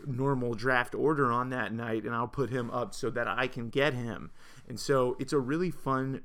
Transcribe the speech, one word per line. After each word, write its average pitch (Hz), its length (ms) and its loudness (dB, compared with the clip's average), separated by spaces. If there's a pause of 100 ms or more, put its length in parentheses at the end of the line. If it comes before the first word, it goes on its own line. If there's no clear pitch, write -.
normal 127 480 2
draft 120 400 2
order 135 380 4
on 123 180 0
that 113 240 -2
night, 113 300 -2
and 117 100 -2
I'll 117 140 0
put 127 220 -2
him 120 220 -2
up 120 220 -2
so 117 160 -4
that 113 180 -2
I 120 200 0
can 120 220 -6
get 139 240 4
him. 117 380 -6 (360)
And 117 100 -8
so 127 420 2
it's 135 120 -6
a 151 80 4
really 156 320 0
fun, 135 540 -2